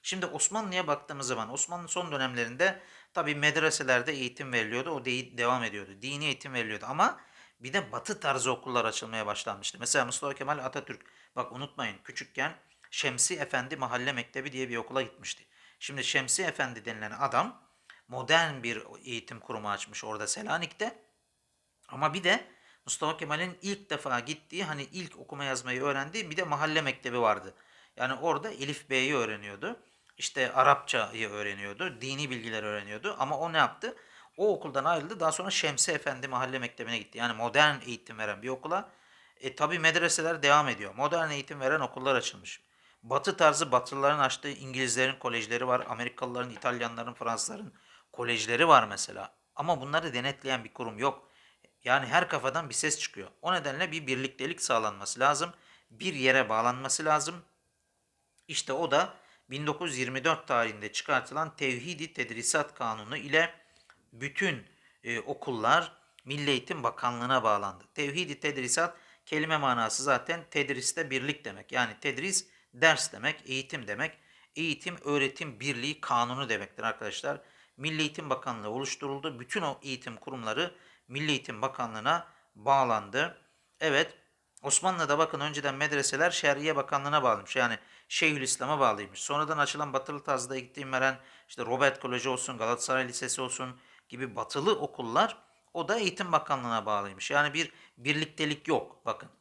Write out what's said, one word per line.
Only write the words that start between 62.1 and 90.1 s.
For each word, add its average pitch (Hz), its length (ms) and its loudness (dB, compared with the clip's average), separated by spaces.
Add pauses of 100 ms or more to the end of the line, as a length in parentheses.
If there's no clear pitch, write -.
Tedrisat 120 600 0
Kanunu 110 420 -6
ile 156 360 2 (600)
bütün, 139 540 -4 (360)
e, 117 160 -2
okullar 135 720 2 (340)
Milli 143 240 -2
Eğitim 139 340 0
Bakanlığı'na 120 600 2
bağlandı. 101 400 2 (100)
Tevhidi 143 460 -4
Tedrisat 143 580 0 (280)
kelime 156 320 0
manası 123 460 2
zaten 143 480 2
tedriste 139 580 0
birlik 135 360 -2
demek. 95 260 -12
Yani 120 300 0
tedris 147 460 -2 (260)
ders 160 400 4
demek, 135 320 -4
eğitim 135 420 -6
demek. 113 300 -4 (380)
Eğitim, 165 500 -4
öğretim 139 540 0
birliği 139 420 -4
kanunu 123 480 0
demektir 104 340 -4
arkadaşlar. 113 580 -4 (360)
Milli 156 240 -2
Eğitim 151 280 -2
Bakanlığı 117 400 -4
oluşturuldu. 135 720 -6
Bütün 151 220 -4
o 147 200 -2
eğitim 127 360 -10
kurumları 131 580 -4 (320)
Milli 147 240 -2
Eğitim 127 300 -2
Bakanlığı'na 123 640 -2 (280)
bağlandı. 120 840 2 (380)
Evet, 156 380 2 (440)
Osmanlı'da 151 560 2
bakın 156 220 2
önceden 143 360 -2
medreseler 143 560 2
Şer'iye 147 440 2
Bakanlığı'na 143 480 2
bağlıymış. 107 320 2
Yani 120 240 2 (280)
Şeyhülislam'a 143 720 0
bağlıymış. 101 400 2
Sonradan 151 380 0
açılan 147 360 0
batılı 139 300 -4